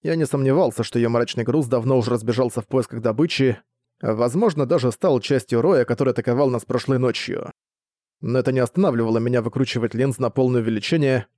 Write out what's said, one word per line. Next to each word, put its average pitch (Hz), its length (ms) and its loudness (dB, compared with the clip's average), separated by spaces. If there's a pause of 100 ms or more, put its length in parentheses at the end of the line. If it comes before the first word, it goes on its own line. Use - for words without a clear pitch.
Я 165 120 0
не 160 120 0
сомневался, 135 560 2
что - 160 -2
ее 117 100 2
мрачный 117 340 0
груз 127 220 0
давно 123 320 0
уже 113 140 0
разбежался 120 500 -2
в - 60 -16
поисках 117 340 -2
добычи, 123 560 0 (420)
возможно, 127 680 0
даже 127 240 2
стал 139 280 0
частью 123 420 0
роя, 147 240 2
который 127 260 0
атаковал 123 400 0
нас 120 140 -4
прошлой 127 340 -2
ночью. - 520 -4 (720)
Но 123 160 -2
это 131 140 0
не 131 80 0
останавливало 117 580 0
меня 120 240 0
выкручивать 120 540 -2
линз 127 240 -2
на 123 100 0
полное 123 320 2
увеличение 123 680 0 (100)